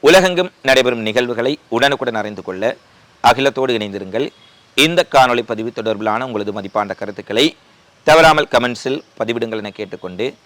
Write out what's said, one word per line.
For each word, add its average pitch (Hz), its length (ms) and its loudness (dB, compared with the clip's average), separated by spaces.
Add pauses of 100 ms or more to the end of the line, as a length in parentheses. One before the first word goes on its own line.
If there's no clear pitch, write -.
உலகெங்கும் 180 440 4 (160)
நடைபெறும் 123 400 2
நிகழ்வுகளை 120 440 -2 (240)
உடனுக்குடன் 123 440 0
அறிந்து 101 260 -8
கொள்ள 98 300 -4 (540)
அகிலத்தோடு 131 480 0
இணைந்திருங்கள். 101 480 -6 (500)
இந்த 165 240 2 (140)
காணொளி 123 360 4
பதிவு 113 280 -6
தொடர்பிலான 110 500 -4
உங்களது 104 320 -6
மதிப்பான 98 400 -4
கருத்துக்களை 104 460 -4 (640)
தவறாமல் 160 460 6
கமெண்ட்ஸில் 123 480 -2 (160)
பதிவிடுங்கள் 113 440 -4
என 104 160 -12
கேட்டுக்கொண்டு 95 480 -8 (200)